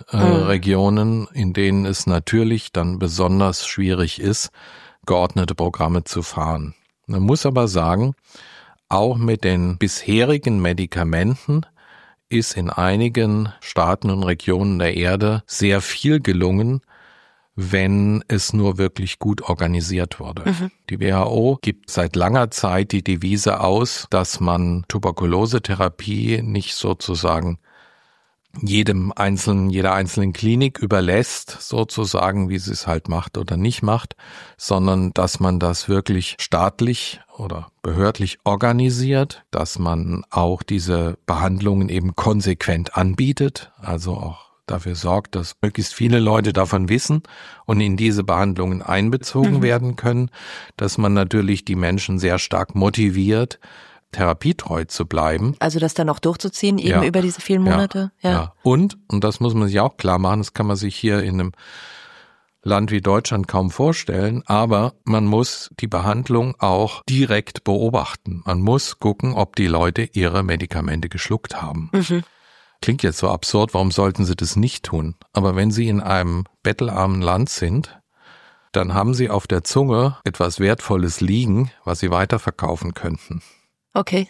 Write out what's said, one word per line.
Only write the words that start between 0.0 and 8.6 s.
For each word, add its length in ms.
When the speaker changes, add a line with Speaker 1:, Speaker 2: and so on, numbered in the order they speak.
Speaker 1:
äh, 60
Speaker 2:
Mhm. 260
Speaker 1:
Regionen, 880
in 200
denen 320
es 220
natürlich 680
dann 260
besonders 680
schwierig 520
ist, 300
geordnete 500
Programme 480
zu 180
fahren. 520
Man 160
muss 240
aber 220
sagen, 480